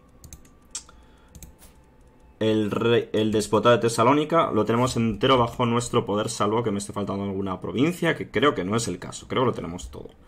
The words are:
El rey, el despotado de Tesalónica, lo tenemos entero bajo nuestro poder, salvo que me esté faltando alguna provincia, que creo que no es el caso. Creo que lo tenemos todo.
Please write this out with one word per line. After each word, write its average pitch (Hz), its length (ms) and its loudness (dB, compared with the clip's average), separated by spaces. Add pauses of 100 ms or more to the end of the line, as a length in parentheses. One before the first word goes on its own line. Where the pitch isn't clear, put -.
(2500)
El 107 300 2
rey, 113 420 2
el 110 180 2
despotado 107 460 4
de 104 60 0
Tesalónica, 143 680 2
lo 104 140 2
tenemos 117 320 0
entero 117 400 2
bajo 120 300 0
nuestro 117 400 0
poder, 104 240 -2
salvo 110 320 0
que 107 80 -2
me 101 80 -2
esté - 160 -8
faltando 101 300 -4
alguna 98 360 -6
provincia, 156 560 0
que - 140 -10
creo 139 240 2
que 90 100 -4
no 98 100 -2
es 113 140 -2
el 90 100 -6
caso. - 300 -14
Creo 113 140 -2
que 127 60 2
lo 110 60 -2
tenemos 85 360 -10
todo. - 180 -16 (200)